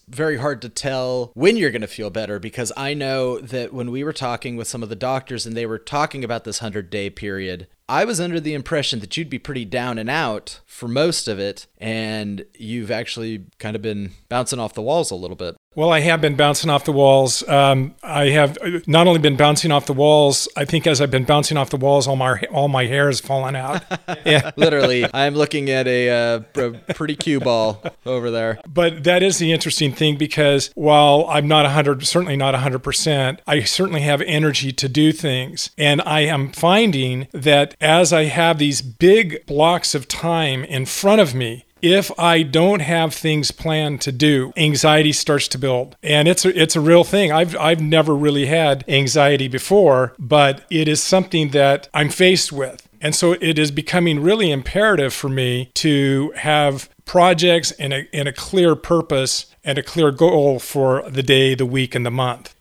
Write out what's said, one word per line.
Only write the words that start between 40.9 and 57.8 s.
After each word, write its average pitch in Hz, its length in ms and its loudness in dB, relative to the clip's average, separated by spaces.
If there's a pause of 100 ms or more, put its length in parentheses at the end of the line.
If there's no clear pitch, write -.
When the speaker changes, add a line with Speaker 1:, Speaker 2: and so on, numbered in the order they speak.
Speaker 2:
of 139 140 2
me, 120 320 -6 (160)
if 185 360 2
I 170 240 4
don't 165 380 2
have 160 320 0
things 151 380 -2
planned 156 520 -4
to 139 100 -4
do, 131 440 2
anxiety 151 560 4
starts - 360 0
to 135 100 -4
build. 127 440 -2
And 151 260 4
it's 185 180 2
a, 185 120 2
it's 160 180 2
a 160 40 2
real 170 240 6
thing. 190 260 0
I've, 165 280 2
I've 160 240 2
never 151 320 2
really 143 320 2
had 143 420 0
anxiety 139 600 2
before, 131 720 2
but 139 520 2
it 156 180 0
is 156 140 0
something 180 480 0
that 139 420 2
I'm 147 160 0
faced 185 440 2
with. 131 360 -8 (140)
And 151 120 -2
so 175 180 2
it 165 260 -2
is 151 120 0
becoming 156 500 0
really 185 300 2
imperative 147 600 0
for - 160 -6
me 127 460 -2
to 139 640 2
have 147 520 0 (160)
projects 175 680 4
and 139 200 -6